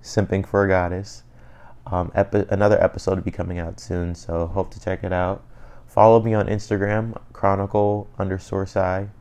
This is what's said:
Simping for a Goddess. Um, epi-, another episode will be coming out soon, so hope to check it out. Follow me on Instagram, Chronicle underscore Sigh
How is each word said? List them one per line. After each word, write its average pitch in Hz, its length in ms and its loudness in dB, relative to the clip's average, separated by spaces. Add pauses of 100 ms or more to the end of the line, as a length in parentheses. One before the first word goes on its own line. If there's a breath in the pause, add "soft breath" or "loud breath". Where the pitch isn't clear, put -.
Simping 98 420 0
for 101 180 2
a 98 40 4
Goddess. 92 560 0 (640 loud breath)
Um, 90 260 -2
epi-, 101 380 2
another 104 300 4
episode - 340 0
will 90 80 -4
be 85 80 -4
coming 87 260 -6
out 85 220 -8
soon, 87 340 -4
so 85 320 -4
hope 90 260 -4
to - 80 -16
check 92 240 -6
it 90 80 -4
out. 90 320 -2 (440 loud breath)
Follow 110 340 6
me 110 140 0
on 104 100 2
Instagram, 107 760 -2 (140)
Chronicle 101 760 0 (120)
underscore 95 480 -4
Sigh 95 400 0 (140)